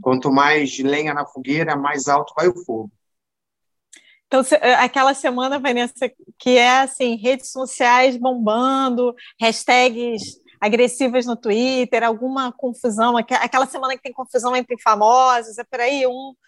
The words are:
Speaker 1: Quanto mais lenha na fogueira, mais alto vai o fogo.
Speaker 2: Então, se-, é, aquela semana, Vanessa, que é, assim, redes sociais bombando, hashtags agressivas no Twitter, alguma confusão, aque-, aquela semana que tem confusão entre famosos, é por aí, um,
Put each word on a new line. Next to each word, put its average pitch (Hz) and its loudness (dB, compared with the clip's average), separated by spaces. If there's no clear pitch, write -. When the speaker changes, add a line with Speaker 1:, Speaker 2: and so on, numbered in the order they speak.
Speaker 1:
Quanto 131 0
mais 143 2
lenha 147 -2
na 143 -6
fogueira, 147 -4
mais 139 -4
alto 143 0
vai 165 2
o 175 -4
fogo. 110 -8
Speaker 2:
Então, 262 2
se-, 285 2
é, 254 4
aquela 262 2
semana, 262 -4
Vanessa, 247 -4
que 254 2
é, 254 6
assim, 247 -2
redes 254 -4
sociais 254 2
bombando, 247 0
hashtags 233 0
agressivas 240 0
no 240 -4
Twitter, 240 0
alguma 247 -4
confusão, 240 -2
aque-, 233 -2
aquela 254 0
semana 262 -6
que - -20
tem 254 -12
confusão 247 -4
entre 247 -4
famosos, 226 4
é 240 -10
por 247 -8
aí, 262 0
um, 262 -6